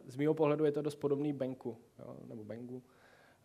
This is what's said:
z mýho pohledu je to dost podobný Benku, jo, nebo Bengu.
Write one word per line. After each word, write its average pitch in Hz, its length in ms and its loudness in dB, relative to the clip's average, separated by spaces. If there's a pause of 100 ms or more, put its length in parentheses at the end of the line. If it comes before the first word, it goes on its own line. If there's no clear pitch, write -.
z 131 80 -12
mýho 147 180 4
pohledu 156 320 4
je 147 60 6
to 147 100 0
dost 147 140 -2
podobný 143 380 0
Benku, 127 440 -4 (220)
jo, 123 180 -12 (100)
nebo 117 160 -12
Bengu. 120 400 -10 (600)